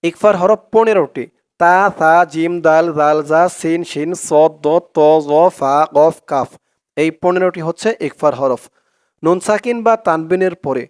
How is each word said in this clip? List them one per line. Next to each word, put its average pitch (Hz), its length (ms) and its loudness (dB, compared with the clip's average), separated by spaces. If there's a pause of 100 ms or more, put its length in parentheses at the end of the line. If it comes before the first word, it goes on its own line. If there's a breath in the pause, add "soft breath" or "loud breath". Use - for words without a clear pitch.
ইকফার 190 340 0
হরফ 196 220 0 (120)
পনেরোটি। 202 560 0 (300)
তা, 185 420 2
সা, 165 260 4
জিম, 165 360 -6
দাল, 160 320 2
জাল, 151 300 0
জা, 160 260 2
সিন, 165 340 -4
শিন, 156 300 -6
সদ, 156 380 0
দ, 156 280 -2
ত, 156 400 2
জ, 156 380 0
ফা, 143 380 0
কফ, 156 180 4 (140)
কাফ। 135 200 -4 (480)
এই 156 160 -2
পনেরোটি 180 500 -2
হচ্ছে 170 380 -6
ইকফার 147 360 -2
হরফ। 127 340 -4 (540)
নুন 175 160 0
সাকিন 226 440 -4
বা 226 140 2
তানবিনের 180 580 -2
পরে 127 340 -6